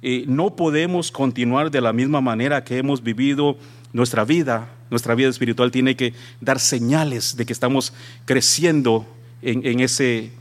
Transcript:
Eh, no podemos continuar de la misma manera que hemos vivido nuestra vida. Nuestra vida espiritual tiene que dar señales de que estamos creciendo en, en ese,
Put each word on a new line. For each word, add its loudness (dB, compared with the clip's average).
Eh, -2
no 0
podemos 0
continuar 0
de 0
la 0
misma 2
manera 0
que -6
hemos -2
vivido 0
nuestra 2
vida. 0
Nuestra 0
vida 2
espiritual 0
tiene 0
que -2
dar 0
señales 0
de -4
que -6
estamos -2
creciendo 2
en, -2
en 0
ese, 0